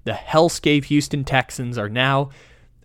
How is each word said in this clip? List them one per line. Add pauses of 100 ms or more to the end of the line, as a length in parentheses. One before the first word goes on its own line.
the
hellscape
Houston
Texans
are
now, (540)